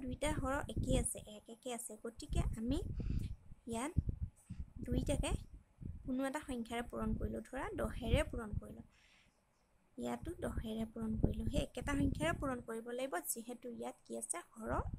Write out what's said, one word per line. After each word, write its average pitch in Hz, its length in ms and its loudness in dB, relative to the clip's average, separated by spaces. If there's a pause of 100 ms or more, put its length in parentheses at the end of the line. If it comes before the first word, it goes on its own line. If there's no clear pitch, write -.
দুইটা 254 260 0 (100)
হৰ 269 160 0 (180)
একেই - 300 8
আছে, - 160 0 (180)
এক - 80 -18 (100)
একে 254 220 -10
আছে। 214 160 -8 (100)
গতিকে 285 380 0 (180)
আমি 254 200 2 (920)
ইয়াত 254 220 -2 (920)
দুইটাকে 262 440 2 (760)
কোনো 254 220 0
এটা 277 200 -2
সংখ্যাৰে 240 440 -4
পূৰণ 220 260 0
কৰিলোঁ, 220 300 -2
ধৰা 277 180 -4 (140)
দহেৰে 226 500 4
পূৰণ 226 300 -4
কৰিলোঁ, 214 260 -10 (1120)
ইয়াতো 240 340 -2 (140)
দহেৰে 226 480 -2
পূৰণ 226 180 -2 (100)
কৰিলোঁ। 220 300 4
সেই 285 160 6
একেটা 247 320 -2
সংখ্যাৰে 285 400 4
পূৰণ 269 180 0 (100)
কৰিব 226 200 -4 (100)
লাগিব, 269 180 -2 (180)
যিহেতু 233 340 -8 (120)
ইয়াত 247 260 -6
কি 226 160 -8
আছে? - 160 -4 (180)
হৰ 226 160 -4 (280)